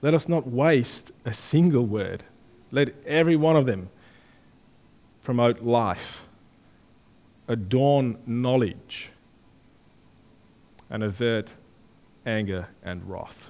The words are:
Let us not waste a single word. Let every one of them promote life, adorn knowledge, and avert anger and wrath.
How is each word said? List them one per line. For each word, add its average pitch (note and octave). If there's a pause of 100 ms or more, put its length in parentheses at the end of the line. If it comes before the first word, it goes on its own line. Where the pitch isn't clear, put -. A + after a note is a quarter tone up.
Let D3+
us D#3+
not D#3+
waste C3+ (120)
a A2+
single D3
word. F#2+ (460)
Let C3+ (120)
every D#3+
one D#3
of C#3
them F#2+ (1400)
promote A#2+
life, A#2 (1300)
adorn B2
knowledge, B2 (1800)
and A2
avert A2 (760)
anger G2 (140)
and F2+
wrath. F#2 (160)